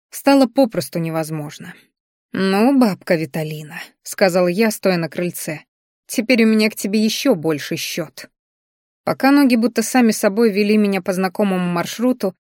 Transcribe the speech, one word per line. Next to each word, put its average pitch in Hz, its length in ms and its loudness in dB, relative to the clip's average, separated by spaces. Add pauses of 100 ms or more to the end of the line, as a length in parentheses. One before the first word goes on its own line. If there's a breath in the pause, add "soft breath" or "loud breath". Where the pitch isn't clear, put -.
(100)
стало 277 360 4
попросту 220 520 -2
невозможно. 160 760 -8 (600)
«Ну, 196 440 2
бабка 202 380 2
Виталина», — 156 640 -6 (220)
сказал 180 460 0
я, 208 240 0
стоя 185 240 0
на 165 120 -4
крыльце, — 170 520 -8 (460)
«теперь 226 380 0
у 220 40 4
меня 214 220 2
к - 60 -16
тебе 214 280 -2
ещё 220 300 0
больше 160 420 -4
счёт». - 520 -10 (760)
Пока 262 260 0
ноги 277 260 4
будто 233 260 0
сами 233 300 2
собой 214 380 2
вели 208 260 2
меня 202 260 0
по 196 100 -4
знакомому 185 600 -2
маршруту, 208 600 -2 (120)